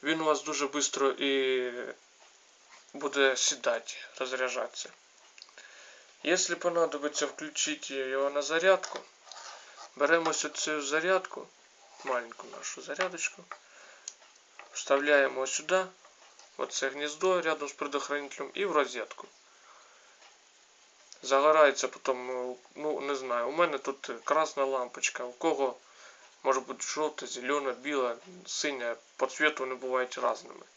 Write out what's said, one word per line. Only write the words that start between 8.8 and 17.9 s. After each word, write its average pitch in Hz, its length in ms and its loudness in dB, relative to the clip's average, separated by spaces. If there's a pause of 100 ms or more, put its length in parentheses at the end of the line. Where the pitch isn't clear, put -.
беремо 160 340 4
ось 156 220 -2
цю 151 300 -2
зарядку, 165 640 0 (580)
маленьку 123 420 -4 (100)
нашу - 260 -10
зарядочку, 180 600 -6 (1300)
вставляємо 139 720 2
сюди, 175 400 0 (680)
в 135 60 -4
оце 135 260 -4
гніздо, 151 540 0
рядом 156 260 -2
з 135 40 -10
предохранителем, 143 840 -4